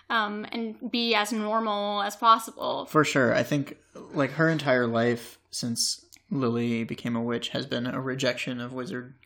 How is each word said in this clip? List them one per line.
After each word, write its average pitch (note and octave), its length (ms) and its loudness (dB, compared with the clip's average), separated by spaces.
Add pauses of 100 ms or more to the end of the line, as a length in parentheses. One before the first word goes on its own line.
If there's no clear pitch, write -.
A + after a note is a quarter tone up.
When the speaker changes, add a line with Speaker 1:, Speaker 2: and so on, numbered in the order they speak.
Speaker 1:
um, G#3 420 -2
and A3+ 400 -8
be A#3 220 2
as G#3 180 2
normal G#3+ 680 0
as G3+ 140 -4
possible. - 720 4
Speaker 2:
For D3+ 180 6
sure. B2 280 4
I B2+ 100 4
think, - 340 -2 (360)
like, C3+ 180 0
her D#3+ 180 4
entire C#3 380 2
life A#2 500 0 (140)
since - 520 -4 (280)
Lily A#2 520 0
became A#2+ 320 -6
a A#2 60 -2
witch A#2 280 -4
has - 180 -4
been B2 200 -4
a B2+ 140 -6
rejection B2+ 580 -4
of B2 140 -10
wizard B2 400 -10 (120)